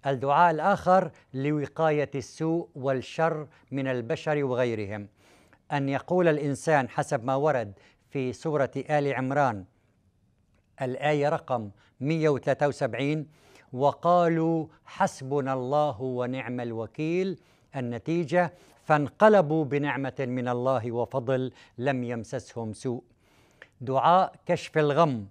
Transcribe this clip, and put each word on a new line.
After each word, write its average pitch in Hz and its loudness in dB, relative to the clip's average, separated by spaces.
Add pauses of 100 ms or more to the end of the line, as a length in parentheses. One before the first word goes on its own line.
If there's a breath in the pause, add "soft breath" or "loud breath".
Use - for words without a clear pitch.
الدعاء 143 4
الآخر 180 2 (240 soft breath)
لوقاية 147 0
السوء 160 -4
والشر 147 -2 (240 soft breath)
من 135 -4
البشر 139 -2
وغيرهم، 110 -2 (640 soft breath)
أن 139 0
يقول 170 2
الإنسان 143 0
حسب 139 -4
ما 135 -2
ورد 135 0 (380 soft breath)
في 127 -4
سورة 143 -2
آل 143 0
عمران 127 0 (1160)
الآية 143 0
رقم 127 -2 (300 soft breath)
مية 156 0
وتلاتة 143 2
وسبعين: 139 -2 (460 soft breath)
"وقالوا 165 2 (180 soft breath)
حسبنا 135 -2
الله 131 -2
ونعم 123 -4
الوكيل". 151 -4 (360 soft breath)
النتيجة: 147 -2 (320 soft breath)
"فانقلبوا 156 4
بنعمة 135 -2
من 127 -4
الله 123 0
وفضل 123 -2 (260 loud breath)
لم 127 -2
يمسسهم 117 -8
سوء". 123 -6 (800 soft breath)
دعاء 135 2 (120)
كشف 165 -2
الغم 143 2